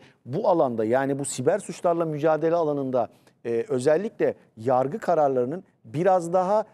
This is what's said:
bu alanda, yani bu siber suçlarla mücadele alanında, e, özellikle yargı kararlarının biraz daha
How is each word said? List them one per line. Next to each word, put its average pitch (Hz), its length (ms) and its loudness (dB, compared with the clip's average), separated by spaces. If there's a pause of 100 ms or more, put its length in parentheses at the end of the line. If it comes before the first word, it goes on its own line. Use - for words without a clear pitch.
(260)
bu 185 240 -2
alanda, 127 360 2
yani 135 340 0
bu 139 60 -6
siber 156 340 -2
suçlarla 170 460 -2
mücadele 156 500 0
alanında, 139 540 -2 (360)
e, 117 240 -2
özellikle 151 640 0 (220)
yargı 131 420 0
kararlarının 143 640 0 (220)
biraz 170 480 0
daha 196 400 2